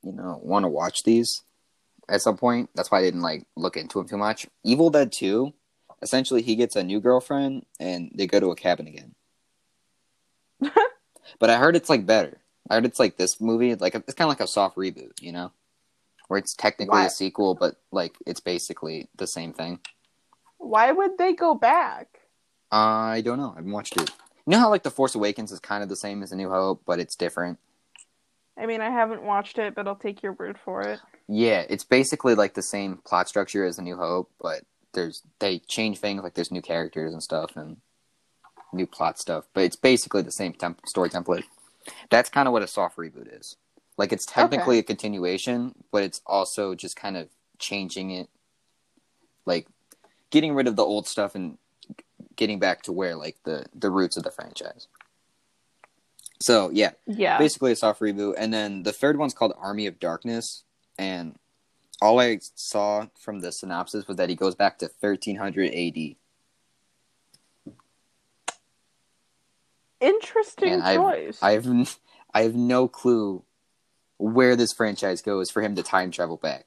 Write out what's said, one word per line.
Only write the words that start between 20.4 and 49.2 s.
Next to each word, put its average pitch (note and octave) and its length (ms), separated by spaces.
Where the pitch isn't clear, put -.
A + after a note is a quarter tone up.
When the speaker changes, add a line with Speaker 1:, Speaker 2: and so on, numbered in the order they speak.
Speaker 2:
Why A#3 340
would F#4+ 240
they F4+ 160
go E4+ 220
back? C4 640
Speaker 1:
I A2 520
don't A#2+ 160
know. C3+ 140
I - 40
haven't F2 160
watched G#2 240
it. - 140
You D3+ 40
know G#3 80
how, A#3 100
like, G#3 140
The C#3 80
Force C3+ 240
Awakens G#2 380
is F2+ 80
kind G#2 220
of G2 60
the F#2+ 80
same G2+ 260
as F#2 100
A F#2 40
New F#2+ 140
Hope, F#2+ 340
but F2 140
it's - 180
different? F2 420
Speaker 2:
I A3 80
mean, A3+ 160
I A3+ 80
haven't A#3 320
watched G3+ 360
it, G#3 160
but G3+ 140
I'll G3 80
take G3+ 260
your F#3+ 120
word F#3+ 240
for F#3+ 240
it. G#3 180
Speaker 1:
Yeah, G#2+ 420
it's G2 160
basically, C3 500
like, G#2 200
the F#2+ 80
same G2 360
plot F2+ 300
structure G2 360
as F2 140
A F#2 40
New F2+ 140
Hope, F2+ 420
but D#2+ 260
there's, E2+ 300
they F#2+ 220
change A2 380
things, G2+ 240
like, F2+ 120
there's F2 180
new F2+ 100
characters D#2+ 500
and D#2+ 100
stuff, D#2+ 340
and D#2 220
new F#2 140
plot - 320
stuff, D#2+ 360
but F#2+ 100
it's E2+ 120
basically A#2+ 460
the - 100
same F2+ 200
temp-, - 340
story F2+ 220
template. F2+ 360
That's A#2+ 180
kinda C#3 220
what A2+ 120
a F#2 40
soft F2+ 300
reboot D#2+ 420
is. - 180
Like, G3+ 160
it's - 140
technically F3 500
Speaker 2:
Okay. A2 40
Speaker 1:
a - 20
continuation, G#2 1080
but G#2 120
it's F#2+ 240
also G2 480
just F2 220
kind G2 200
of E2 140
changing F#2+ 520
it, F#2 180